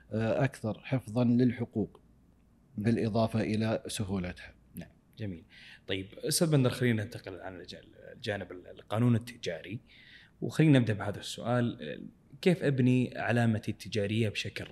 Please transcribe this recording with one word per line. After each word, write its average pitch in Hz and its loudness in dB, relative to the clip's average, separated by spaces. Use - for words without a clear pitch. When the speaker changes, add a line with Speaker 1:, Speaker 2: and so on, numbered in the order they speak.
Speaker 1:
آه، 110 2
أكثر 117 -4
حفظا 120 0
للحقوق 117 2
بالإضافة 110 2
إلى 110 0
سهولتها. 92 -6
Speaker 2:
نعم، 87 -12
جميل. 92 -10
طيب، 95 -4
أستاذ 156 2
بندر، 131 6
خلينا 117 2
ننتقل 95 -12
عن 92 -12
الج-، 90 -14
الجانب 98 -6
ال-، 90 -14
القانون 117 2
التجاري، 101 -6
وخلينا 156 6
نبدأ 113 2
بهذا 95 -6
السؤال. 120 -2
كيف 180 2
أبني 127 2
علامتي 110 2
التجارية 107 -2
بشكل - -6